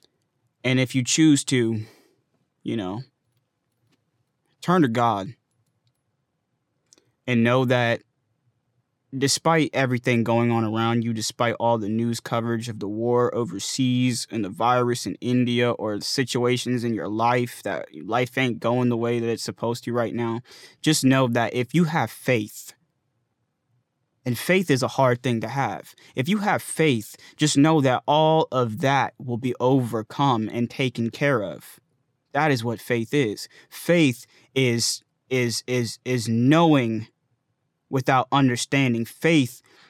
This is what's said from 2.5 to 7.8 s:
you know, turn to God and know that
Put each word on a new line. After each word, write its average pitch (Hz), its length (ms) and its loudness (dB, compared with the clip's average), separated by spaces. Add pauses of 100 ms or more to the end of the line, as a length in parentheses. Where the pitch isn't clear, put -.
you 117 160 -6
know, 98 240 -6 (1600)
turn 180 200 4
to 139 80 4
God 113 400 0 (2000)
and 120 180 2
know 127 220 4
that 120 360 2 (1160)